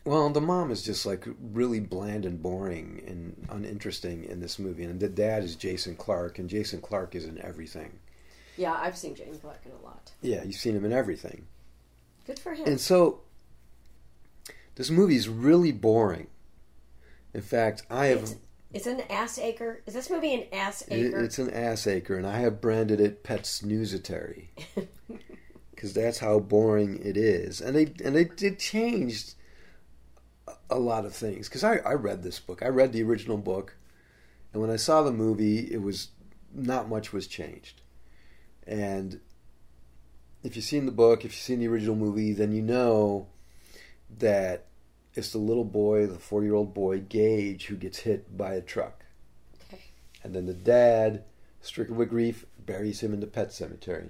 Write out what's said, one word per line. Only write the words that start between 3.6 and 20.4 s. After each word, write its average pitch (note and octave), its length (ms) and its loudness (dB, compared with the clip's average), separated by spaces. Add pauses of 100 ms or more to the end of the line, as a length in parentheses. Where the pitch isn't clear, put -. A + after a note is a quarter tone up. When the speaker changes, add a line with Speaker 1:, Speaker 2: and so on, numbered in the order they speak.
Speaker 1:
in F2+ 160 -10
this F2 180 -10
movie. F2+ 260 -6
And E2+ 160 -8
the G2+ 80 0
dad G#2 360 0
is E2 120 -8
Jason F#2 400 -6
Clarke, F2 440 -4
and F2+ 100 -6
Jason G2+ 300 -4
Clarke F#2+ 340 -6
is E2 100 -8
in D#2+ 160 -12
everything. - 580 -14 (580)
Speaker 2:
Yeah, E3+ 180 -2
I've F3+ 220 -4
seen D3+ 180 -12
Jason - 240 -16
Clarke - 260 -16
in B2 80 -18
a A#2 120 -20
lot. - 260 -20 (120)
Speaker 1:
Yeah, G#2+ 220 -2
you've G2+ 120 -8
seen A2+ 200 0
him G2 80 -2
in G#2+ 80 0
everything. A#2 540 -2 (800)
Speaker 2:
Good - 120 -10
for E4+ 160 -10
him. D#4 120 -4
Speaker 1:
And C#3 140 2
so, F3+ 400 4 (1600)
this B2+ 140 -4
movie's D#3+ 380 6
really C#3+ 440 6
boring. G#2+ 560 4 (1080)
In A2 80 -6
fact, A2 480 0
I C3 160 2
have B2 160 6
Speaker 2:
It's, A2 140 -8 (360)
it's G#3 140 -8
an B3 140 -4 (100)
ass A3 280 -4
acre. A3+ 480 -6
Is G#3 80 -12
this B3+ 160 -8
movie D#4 240 0
an A#3 180 -4